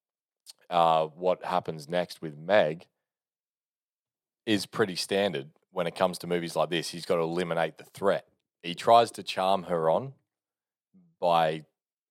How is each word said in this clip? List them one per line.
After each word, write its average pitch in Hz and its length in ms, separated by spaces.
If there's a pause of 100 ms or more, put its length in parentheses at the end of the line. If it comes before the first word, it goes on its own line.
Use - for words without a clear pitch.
(680)
uh, 82 380
what 87 360
happens 82 460
next 87 320
with 76 160
Meg 85 500 (1600)
is 104 200
pretty 95 300
standard 87 540 (220)
when 92 160
it 82 80
comes 92 240
to 90 80
movies 85 280
like 78 140
this. 82 200
He's 85 160
gotta 87 160
eliminate 82 560
the - 60
threat. 92 420 (380)
He 87 100
tries 117 380
to 98 120
charm 95 400
her 82 260
on 123 240 (1080)
by 80 460 (460)